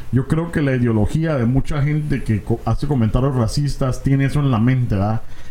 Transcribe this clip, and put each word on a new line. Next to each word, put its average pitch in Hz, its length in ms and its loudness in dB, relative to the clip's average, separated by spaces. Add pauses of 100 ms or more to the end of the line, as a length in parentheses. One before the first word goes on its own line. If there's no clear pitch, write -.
(120)
yo 123 140 2
creo 165 260 -2
que 160 100 0
la 135 120 2
ideología 123 640 0
de 123 80 0
mucha 135 380 2
gente 147 420 -2
que 104 180 0
co-, - 220 -2
hace 113 220 -2
comentarios 131 500 2
racistas 131 680 0
tiene 139 240 2
eso 135 140 0
en 139 100 2
la 117 80 2
mente, 120 360 2
¿verdad? 104 260 0 (300)